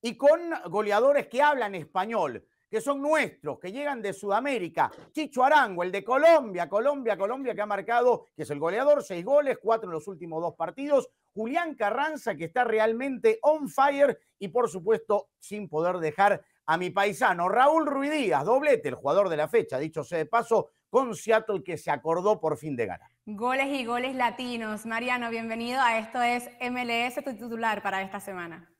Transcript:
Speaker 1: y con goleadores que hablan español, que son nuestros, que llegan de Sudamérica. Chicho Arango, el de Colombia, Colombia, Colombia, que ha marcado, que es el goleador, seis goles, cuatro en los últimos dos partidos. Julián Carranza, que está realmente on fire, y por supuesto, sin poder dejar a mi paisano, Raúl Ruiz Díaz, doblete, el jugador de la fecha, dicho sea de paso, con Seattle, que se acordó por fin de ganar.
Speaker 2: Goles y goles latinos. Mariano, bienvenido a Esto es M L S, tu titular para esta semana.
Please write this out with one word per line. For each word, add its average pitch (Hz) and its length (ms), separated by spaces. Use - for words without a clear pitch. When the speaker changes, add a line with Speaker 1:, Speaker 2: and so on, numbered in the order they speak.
Speaker 1:
y 233 160
con 311 200
goleadores 208 600
que 247 120
hablan 262 340
español, 180 680
que 220 140
son 277 180
nuestros, 269 580
que 185 140
llegan 277 300
de 196 100
Sudamérica. 196 800
Chicho 285 300
Arango, 254 400
el 185 80
de 196 140
Colombia, 262 640
Colombia, 233 480
Colombia, 233 380
que 202 80
ha 208 40
marcado, 226 600
que 151 60
es 143 80
el 147 80
goleador, 240 440
seis 175 220
goles, 285 380
cuatro 220 260
en 170 60
los 156 140
últimos 165 340
dos 170 140
partidos. 262 520
Julián 277 420
Carranza, 240 600
que 151 100
está 240 200
realmente 220 760
on 294 300
fire, 277 480
y 196 100
por 233 200
supuesto, 208 720
sin 208 320
poder 175 260
dejar 180 460
a 160 100
mi 180 140
paisano, 196 580
Raúl 285 380
Ruiz 277 240
Díaz, 185 340
doblete, 240 460
el 123 60
jugador 180 340
de 151 80
la 156 100
fecha, 190 300
dicho 156 260
sea 170 140
de 156 80
paso, 226 420
con 240 240
Seattle, 220 500
que 165 140
se 165 120
acordó 165 480
por 156 200
fin 147 180
de 117 80
ganar. 87 240
Speaker 2:
Goles 247 440
y 277 160
goles 240 300
latinos. 233 720
Mariano, 233 460
bienvenido 226 500
a 233 160
Esto 220 240
es 240 300
M 247 220
L 233 240
S, 247 160
tu 269 100
titular 226 500
para 190 200
esta 196 180
semana. 175 480